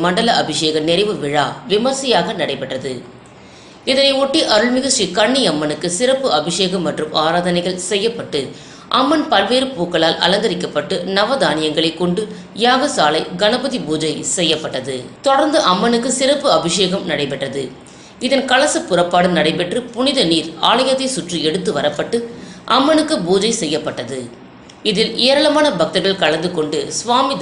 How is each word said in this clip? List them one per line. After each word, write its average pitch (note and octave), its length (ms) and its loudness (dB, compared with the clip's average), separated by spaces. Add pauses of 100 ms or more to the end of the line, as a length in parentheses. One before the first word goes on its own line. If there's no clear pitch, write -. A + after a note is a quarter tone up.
மண்டல A3 360 2
அபிஷேக D#3 480 -2
நிறைவு G3+ 240 2 (100)
விழா C#3+ 220 0 (260)
விமர்சையாக A3+ 720 2
நடைபெற்றது. C3+ 520 -6 (960)
இதனை C#4 200 4 (100)
ஒட்டி C#4 200 2 (140)
அருள்மிகு B3+ 400 2
ஸ்ரீ G#3 100 0 (140)
கன்னியம்மனுக்கு F3 720 0 (100)
சிறப்பு C4 300 2 (100)
அபிஷேகம் F3 500 0
மற்றும் D3+ 240 -4 (120)
ஆராதனைகள் F3 680 0
செய்யப்பட்டு G3+ 500 -2 (580)
அம்மன் D4 320 2
பல்வேறு A#3 440 2
பூக்களால் E3 500 0
அலங்கரிக்கப்பட்டு F3+ 720 0 (220)
நவதானியங்களை D#3+ 720 2 (120)
கொண்டு F3+ 200 0 (440)
யாகசாலை A#3+ 560 2 (200)
கணபதி A3+ 460 0
பூஜை D#3 240 0 (240)
செய்யப்பட்டது. C#3+ 600 -2 (320)
தொடர்ந்து C#4+ 320 4 (120)
அம்மனுக்கு A#3 480 2
சிறப்பு C4+ 280 2 (100)
அபிஷேகம் F3 540 0
நடைபெற்றது. C#3 520 -4 (640)
இதன் C4 260 0
கலச C#4 240 2 (140)
புறப்பாடு F3+ 480 4
நடைபெற்று F3 420 0 (160)
புனித C4 240 0 (100)
நீர் E3 180 0 (220)
ஆலயத்தை C4 460 2
சுற்றி E3+ 320 -6
எடுத்து F3+ 300 0
வரப்பட்டு D3 400 -2 (580)
அம்மனுக்கு D4+ 400 2 (100)
பூஜை G3 340 2
செய்யப்பட்டது. C#3 600 -4 (720)
இதில் A3 200 0 (160)
ஏராளமான D4 400 4 (140)
பக்தர்கள் F#3+ 420 0
கலந்து D#3+ 320 2
கொண்டு D#3 240 -2 (200)
சுவாமி C4+ 420 0